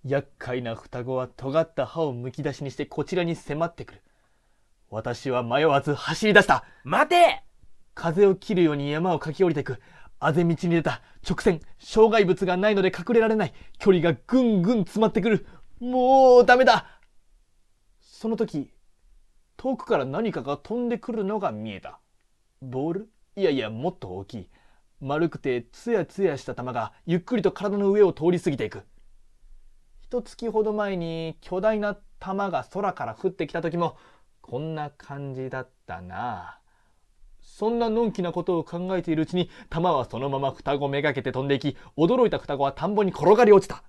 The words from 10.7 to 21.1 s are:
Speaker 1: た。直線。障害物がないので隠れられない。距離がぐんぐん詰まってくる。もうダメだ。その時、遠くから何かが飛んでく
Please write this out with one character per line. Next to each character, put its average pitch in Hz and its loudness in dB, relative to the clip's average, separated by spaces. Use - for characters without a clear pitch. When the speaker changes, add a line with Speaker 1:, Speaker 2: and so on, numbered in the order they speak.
Speaker 1:
た。 135 -4
直 180 -2
線。 175 2
障 220 4
害 214 4
物 180 2
が 180 0
な 196 2
い 208 2
の 196 2
で 185 2
隠 226 -2
れ 233 6
ら 220 2
れ 220 2
な 196 0
い。 - -10
距 202 4
離 170 4
が 170 2
ぐ 254 2
ん 220 4
ぐ 214 2
ん 220 2
詰 202 -2
ま 220 4
っ - 2
て 202 0
く 226 0
る。 208 0
も 254 6
う 247 8
ダ 247 8
メ 254 4
だ。 - 2
そ - -10
の 226 -2
時、 165 -4
遠 262 -4
く - -14
か 208 0
ら 131 0
何 180 -4
か 156 -6
が 143 -6
飛 233 -8
ん 240 -4
で 233 -4
く 233 -10